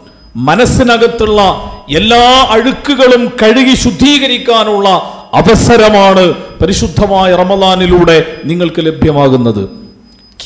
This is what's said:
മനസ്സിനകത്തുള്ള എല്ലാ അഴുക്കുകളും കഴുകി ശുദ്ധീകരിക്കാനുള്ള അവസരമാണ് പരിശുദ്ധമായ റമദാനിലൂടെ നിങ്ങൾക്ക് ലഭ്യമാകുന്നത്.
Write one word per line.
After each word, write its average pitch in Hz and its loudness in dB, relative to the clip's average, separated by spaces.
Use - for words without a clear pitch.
മനസ്സിനകത്തുള്ള 214 0
എല്ലാ 240 2
അഴുക്കുകളും 247 0
കഴുകി 247 2
ശുദ്ധീകരിക്കാനുള്ള 226 -2
അവസരമാണ് 196 2
പരിശുദ്ധമായ 190 0
റമദാനിലൂടെ 180 0
നിങ്ങൾക്ക് 170 -4
ലഭ്യമാകുന്നത്. 131 0